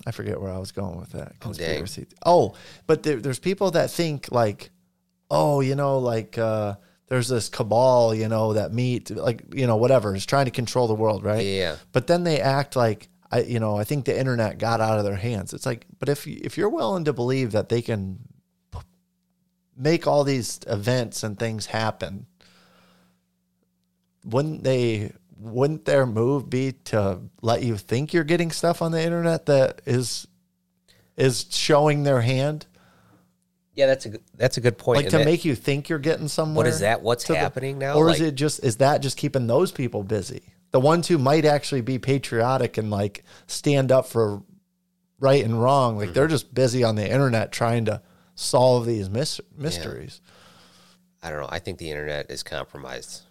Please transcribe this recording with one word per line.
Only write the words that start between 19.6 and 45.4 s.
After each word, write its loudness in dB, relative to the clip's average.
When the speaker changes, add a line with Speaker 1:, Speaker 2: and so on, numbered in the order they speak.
Speaker 1:
make 0
all 4
these -2
events -2
and -6
things -6
happen, -6
wouldn't -2
they, 0
wouldn't -2
their 4
move 0
be -2
to 0
let 0
you -2
think -4
you're 2
getting 0
stuff -2
on -2
the 0
internet 0
that 4
is, -2
is 2
showing 4
their 4
hand? 0
Speaker 2:
Yeah, 2
that's 2
a -10
g-, -12
that's 0
a -4
good 2
point. 2
Speaker 1:
Like, 2
Speaker 2:
And 0
Speaker 1:
to 6
Speaker 2:
that 6
Speaker 1:
make 2
you 2
think -4
you're -2
getting 0
somewhere -2
Speaker 2:
What 4
is 0
that? 2
What's 0
Speaker 1:
to 0
the 2
Speaker 2:
happening -4
now? -2
Speaker 1:
Or 6
is 4
Speaker 2:
Like 2
Speaker 1:
it -2
just, -2
is 0
that 4
just -4
keeping -2
those 4
people -4
busy? -6
The 6
ones 4
who 4
might 4
actually 2
be -2
patriotic 0
and, -2
like, -4
stand 0
up 4
for 0
right 4